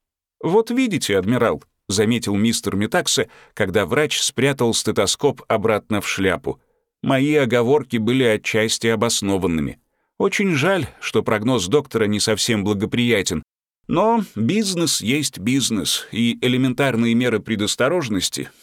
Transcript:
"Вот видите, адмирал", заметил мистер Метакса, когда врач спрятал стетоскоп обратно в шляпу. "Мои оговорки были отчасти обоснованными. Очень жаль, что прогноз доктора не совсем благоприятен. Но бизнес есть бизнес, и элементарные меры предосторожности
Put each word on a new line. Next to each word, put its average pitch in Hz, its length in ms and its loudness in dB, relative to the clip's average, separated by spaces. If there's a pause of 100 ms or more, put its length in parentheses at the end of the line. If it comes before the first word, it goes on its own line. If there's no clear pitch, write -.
(400)
"Вот 220 320 2
видите, 226 460 0
адмирал", 95 440 2 (260)
заметил 104 480 0
мистер 104 400 0
Метакса, 113 520 0 (260)
когда 98 320 0
врач 143 360 0
спрятал 127 520 0
стетоскоп 110 760 0
обратно 104 540 0
в - 60 -10
шляпу. 90 520 -2 (420)
"Мои 135 340 2
оговорки 123 600 2
были 120 260 2
отчасти 110 640 0
обоснованными. 98 920 0 (380)
Очень 196 380 0
жаль, 160 320 0 (120)
что - 240 -2
прогноз 110 440 0
доктора 117 380 0
не 104 140 0
совсем 107 440 0
благоприятен. 101 800 0 (440)
Но 214 360 2 (120)
бизнес 185 640 0
есть 131 360 -2
бизнес, 110 760 -2
и 117 300 -2
элементарные 123 720 0
меры 117 260 2
предосторожности 110 1120 -2 (140)